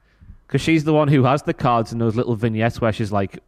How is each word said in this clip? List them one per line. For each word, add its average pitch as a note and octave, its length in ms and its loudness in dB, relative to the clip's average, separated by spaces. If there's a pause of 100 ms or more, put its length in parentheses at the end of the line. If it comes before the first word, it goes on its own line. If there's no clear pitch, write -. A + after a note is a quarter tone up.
(480)
'cause C#3 140 -2
she's D#3+ 240 2
the D#3 80 2
one D3+ 140 2
who C#3 160 4
has C3+ 200 2
the E3 100 -2
cards A#2+ 380 0
and A#2 100 -4
those A2+ 140 0
little A#2+ 200 -2
vignettes A2+ 460 -2
where A2+ 100 0
she's G#2 200 -4
like G2+ 360 -4